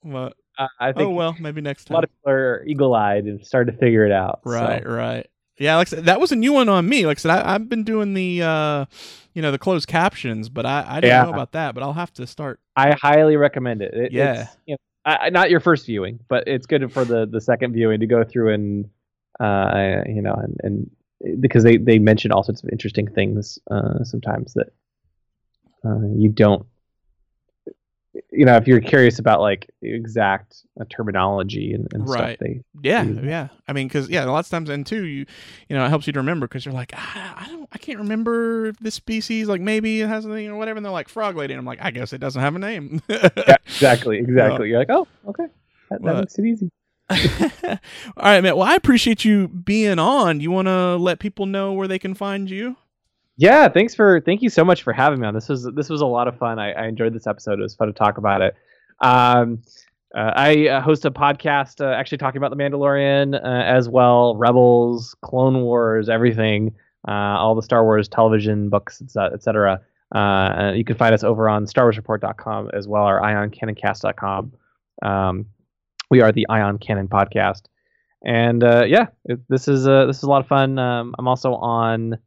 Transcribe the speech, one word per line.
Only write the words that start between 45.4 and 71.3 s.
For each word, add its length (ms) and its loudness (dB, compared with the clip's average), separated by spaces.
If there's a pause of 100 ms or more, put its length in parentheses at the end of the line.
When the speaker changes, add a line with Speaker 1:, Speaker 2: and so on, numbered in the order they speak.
Speaker 2:
That, 100 -8
that 20 -16
Speaker 1:
Well, 180 -2
Speaker 2:
makes 180 -8
it 60 -2
easy." 260 -2 (400)
Speaker 1:
<laughs> 0 -
All 680 -2 (380)
right, 260 6
man. 140 2
Well, 100 2
I 100 4
appreciate 480 2
you 240 4
being 500 -2
on. 420 2
You 100 -4
wanna 460 0
let 220 -2
people 280 -8
know 260 -4
where 160 -4
they 100 -6
can 160 -8
find 340 -8
you? 280 -10 (600)
Speaker 2:
Yeah, 320 8
thanks 280 2
for, 240 6
thank 220 -2
you 60 2
so 160 4
much 200 2
for 80 -2
having 280 2
me 60 -4
on. 80 -4
This 140 -8
was, 260 -6
this 140 -6
was 120 -4
a 60 0
lot 220 0
of 100 -10
fun. 220 -4
I, 120 -6
I 140 -8
enjoyed 260 -4
this 140 -10
episode. 320 -6
It 40 -6
was 120 -10
fun 140 -2
to 40 -6
talk 240 0
about 260 0
it. 120 0 (480)
Um, 580 4 (560)
uh, 200 -2
I, 320 4
uh, 120 0
host 240 0
a 60 0
podcast, 720 -2
uh, 80 0
actually 260 -6
talking 200 -4
about 180 -2
The 60 -4
Mandalorian, 720 0
uh, 40 -4 (260)
as 240 2
well, 480 4
Rebels, 840 4
Clone 420 0
Wars, 460 0
everything, 680 0 (320)
uh, 20 -6
all 460 0
the 60 -4
Star 200 2
Wars 260 2
television, 600 2
books, 340 -4
et 80 -20
cetera, 240 -4
et 80 -12
cetera. 380 0 (340)
Uh, 40 -2
uh, 580 0
you 80 -2
can 120 -4
find 160 4
us 120 0
over 240 0